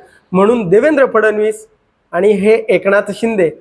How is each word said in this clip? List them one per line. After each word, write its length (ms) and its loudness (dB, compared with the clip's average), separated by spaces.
म्हणून 360 0
देवेंद्र 460 2
फडणवीस 540 -2
आणि 180 0
हे 240 2
एकनाथ 460 0
शिंदे 360 -2